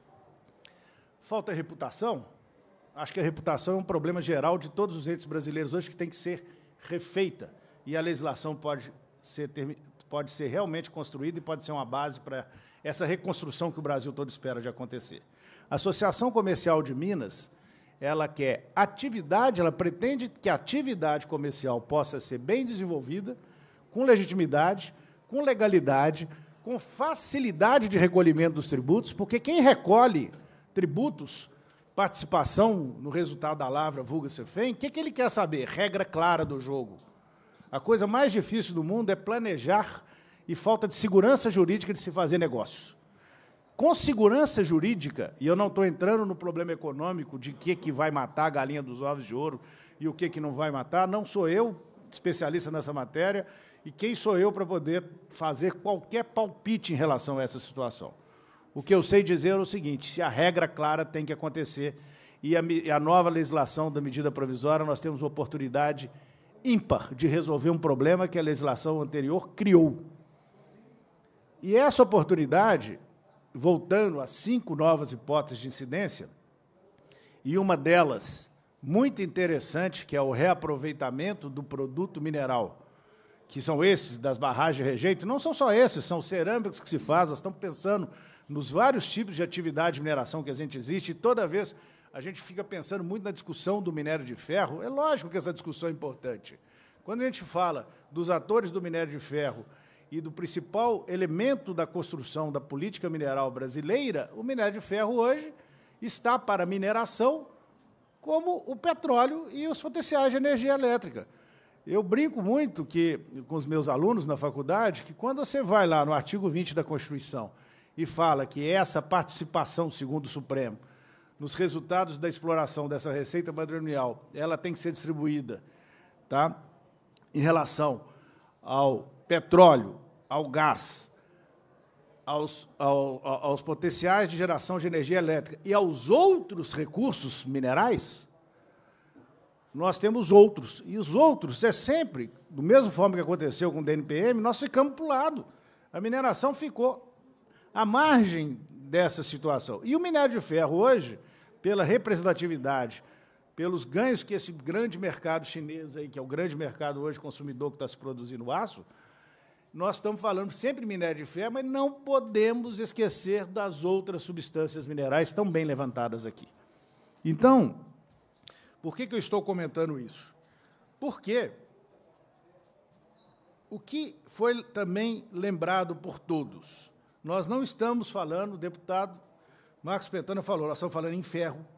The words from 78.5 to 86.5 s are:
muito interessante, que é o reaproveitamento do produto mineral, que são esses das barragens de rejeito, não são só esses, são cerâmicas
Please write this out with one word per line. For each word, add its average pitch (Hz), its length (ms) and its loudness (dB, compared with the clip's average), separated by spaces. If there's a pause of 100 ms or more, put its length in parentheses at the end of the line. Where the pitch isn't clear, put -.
muito 202 420 2
interessante, 175 840 -2
que 147 100 -4
é 139 60 2
o 135 80 0
reaproveitamento 147 1200 -2
do 135 140 -8
produto 135 560 -6
mineral, 131 640 -2 (640)
que 139 120 -10
são 151 220 0
esses 175 340 2
das 120 220 -2
barragens 135 380 2
de 139 80 -4
rejeito, 143 420 0
não 269 140 -2
são 320 120 -2
só 247 200 4
esses, 226 320 4
são 170 180 -4
cerâmicas 196 560 -2